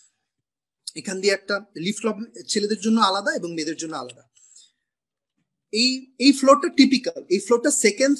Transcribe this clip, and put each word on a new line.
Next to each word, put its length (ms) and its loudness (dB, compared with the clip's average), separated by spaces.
এখান 260 -10
দিয়ে 120 2
একটা 320 -4
লিফট 300 -6
লবি 420 -8
ছেলেদের 320 -2
জন্য 220 2
আলাদা 300 0
এবং 220 -6
মেয়েদের 240 -8
জন্য 180 -10
আলাদা। 280 -14
এই, 480 -2
এই 140 6
ফ্লোরটা 360 4
typical, 600 2
এই 100 2
ফ্লোরটা 320 0
second, 480 2